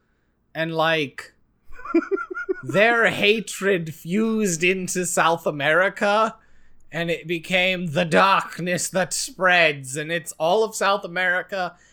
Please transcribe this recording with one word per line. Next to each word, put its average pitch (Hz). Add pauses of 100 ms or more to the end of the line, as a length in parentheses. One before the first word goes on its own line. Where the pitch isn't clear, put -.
(560)
and, 160
like, 160 (600)
<laughs> -
their 208
hatred 190
fused 202
into 180
South 165
America, 190 (560)
and 170
it 151
became 180
the 165
darkness 180
that 180
spreads, 156
and 156
it's 170
all 180
of 202
South 202
America, 180 (180)